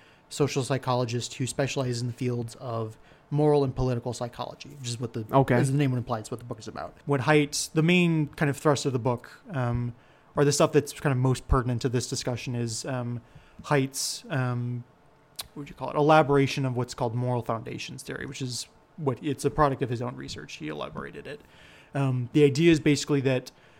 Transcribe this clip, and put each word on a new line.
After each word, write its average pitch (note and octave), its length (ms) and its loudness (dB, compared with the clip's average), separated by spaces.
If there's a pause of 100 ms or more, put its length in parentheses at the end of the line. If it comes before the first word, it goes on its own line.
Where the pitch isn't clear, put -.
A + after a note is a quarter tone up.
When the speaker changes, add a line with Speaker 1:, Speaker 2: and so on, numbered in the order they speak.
(300)
Speaker 1:
social C#3 340 0
psychologist B2 720 -2
who C3 120 -2
specializes B2+ 540 -2
in B2+ 60 -4
the A#2 60 -6
fields A#2+ 420 -6
of A2+ 420 -8 (340)
moral D3 320 4
and C3 120 -2
political B2+ 380 -2
psychology, - 560 -10 (100)
which B2+ 100 -10
is A#2 100 -6
what A#2+ 140 -6
the, A2+ 180 -6
Speaker 2:
Okay. C3+ 240 6
Speaker 1:
as C3+ 160 4
the C#3 60 2
name C#3+ 140 2
would B2+ 60 0
imply, A#2 220 -4
it's G#2+ 120 -12
what A#2 80 -6
the A#2+ 60 -14
book B2 140 -10
is G#2+ 80 -16
about. - 280 -12 (100)
What C#3+ 160 0
Haidt, D3 520 2
the D#3+ 80 4
main E3 540 4
kind D3+ 140 2
of C#3 80 0
thrust - 280 2
of C#3 80 0
the B2 60 -2
book, A#2+ 420 -4 (100)
um, A#2+ 420 -2 (420)
or D3 100 4
the C#3+ 60 6
stuff D3+ 200 4
that's - 220 2
kind - 180 -2
of B2+ 60 2
most B2+ 300 0
pertinent B2 340 2
to C3+ 80 0
this A#2 180 0
discussion B2+ 480 -6
is, A#2 300 -4
um, A#2+ 360 -6 (420)
Haidt's, - 640 -2
um, B2 540 -2 (680)
what D3+ 80 -12
would C#3+ 80 -14
you - 60 -20
call C3 140 -8
it, - 60 -6
elaboration C#3+ 720 6
of B2+ 120 -2
what's B2 160 -2
called A#2 220 -2
moral B2 260 -2
foundations A#2+ 600 -8
theory, C3+ 220 -10
which C3 160 -12
is B2 260 -6 (300)
what, C3+ 260 -2
it's C#3+ 200 -4
a C#3+ 60 0
product C#3 320 0
of B2 80 -2
his A#2+ 120 -4
own B2 140 -8
research. - 400 -14
He D2+ 120 -12
elaborated C#2 600 -10
it. - 140 -14 (540)
Um, B2+ 380 0
the D3 100 8
idea D3 280 6
is D#3 80 6
basically C#3+ 420 2
that, B2+ 300 0 (280)